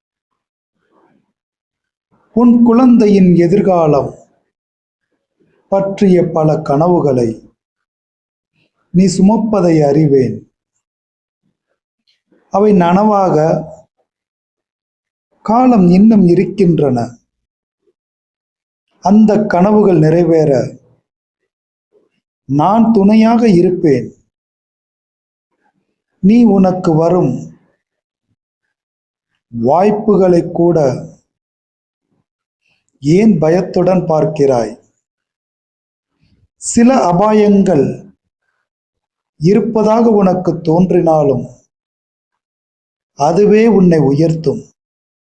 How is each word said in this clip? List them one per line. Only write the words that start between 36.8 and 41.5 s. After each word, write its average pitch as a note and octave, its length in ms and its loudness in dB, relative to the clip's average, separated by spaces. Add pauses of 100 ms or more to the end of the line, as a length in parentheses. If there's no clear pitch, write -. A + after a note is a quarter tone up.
அபாயங்கள் G3 1000 0 (1200)
இருப்பதாக A3 720 0
உனக்கு F#3 500 -2
தோன்றினாலும் D#3+ 840 -2 (1700)